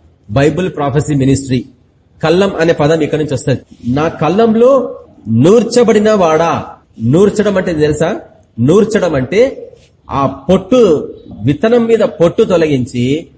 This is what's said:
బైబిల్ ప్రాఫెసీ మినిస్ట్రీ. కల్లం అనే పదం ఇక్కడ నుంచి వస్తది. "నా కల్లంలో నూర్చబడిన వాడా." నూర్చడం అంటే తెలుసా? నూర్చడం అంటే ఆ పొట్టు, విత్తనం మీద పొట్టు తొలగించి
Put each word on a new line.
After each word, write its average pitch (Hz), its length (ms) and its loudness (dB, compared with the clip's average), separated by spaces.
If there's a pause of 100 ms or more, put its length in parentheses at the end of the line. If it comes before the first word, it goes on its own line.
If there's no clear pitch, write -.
(320)
బైబిల్ 151 440 0
ప్రాఫెసీ 143 400 -2
మినిస్ట్రీ. 131 500 -2 (580)
కల్లం 175 320 0
అనే 165 180 2
పదం 156 280 0
ఇక్కడ 151 180 -2
నుంచి 143 140 -4
వస్తది. 127 260 -2 (280)
"నా 143 200 -2
కల్లంలో 226 880 0 (340)
నూర్చబడిన 214 840 2
వాడా." 160 520 0 (380)
నూర్చడం 196 540 2
అంటే 180 160 -2
తెలుసా? 156 460 -2 (400)
నూర్చడం 180 560 2
అంటే 196 560 -2 (380)
ఆ 135 400 -4
పొట్టు, 185 640 2 (300)
విత్తనం 226 420 0
మీద 226 140 2
పొట్టు 175 440 0
తొలగించి 147 840 -2 (100)